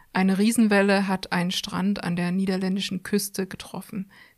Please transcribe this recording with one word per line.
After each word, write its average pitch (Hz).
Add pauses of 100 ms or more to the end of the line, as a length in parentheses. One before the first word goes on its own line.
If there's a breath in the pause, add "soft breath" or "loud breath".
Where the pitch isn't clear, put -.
(120 loud breath)
Eine 190
Riesenwelle 202
hat 190
einen 175
Strand 196
an 175
der 175
niederländischen 190
Küste 202
getroffen. - (280 loud breath)